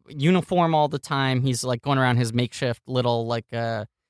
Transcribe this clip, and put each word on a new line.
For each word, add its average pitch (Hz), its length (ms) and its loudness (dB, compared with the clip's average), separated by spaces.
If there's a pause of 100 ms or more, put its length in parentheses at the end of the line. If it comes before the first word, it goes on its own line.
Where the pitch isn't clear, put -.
uniform 165 680 2
all 151 140 2
the 139 100 -6
time. 135 440 0
He's, 127 220 0
like, 123 160 -2
going 139 180 0
around 123 200 2
his 117 160 0
makeshift 123 520 -2
little, 120 400 0
like, 117 260 -4
uh, 113 340 -4 (240)